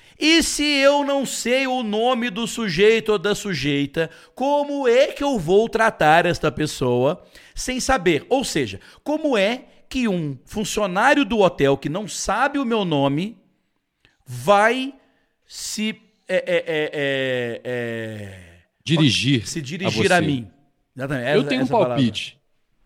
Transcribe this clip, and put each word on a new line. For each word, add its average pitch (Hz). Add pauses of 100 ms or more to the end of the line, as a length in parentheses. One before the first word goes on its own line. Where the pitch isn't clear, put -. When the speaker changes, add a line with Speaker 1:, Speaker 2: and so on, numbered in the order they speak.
(200)
Speaker 1:
E 320
se -
eu 285
não 277
sei 262
o 254
nome 233
do 226
sujeito 214
ou 208
da 202
sujeita, 143 (260)
como 285
é 240
que -
eu 277
vou 190
tratar 175
esta 160
pessoa 139 (320)
sem 254
saber? 175
Ou 262
seja, 117 (240)
como 302
é 220 (260)
que 247
um 156
funcionário 214
do 214
hotel 143
que -
não 190
sabe 262
o 277
meu 226
nome 151 (880)
vai 208 (520)
se, - (260)
é, 185
é, 180
é, 156
é, 131
é, 110 (280)
Speaker 2:
Dirigir 135
Speaker 1:
se -
Speaker 2:
a -
Speaker 1:
dirigir 185
a 180
Speaker 2:
você. 165
Speaker 1:
mim? 131 (440)
Exatamente, 131
Speaker 2:
Eu 160
Speaker 1:
essa, 277
Speaker 2:
tenho 262
um -
Speaker 1:
essa 247
palavra. 160
Speaker 2:
palpite. 117 (460)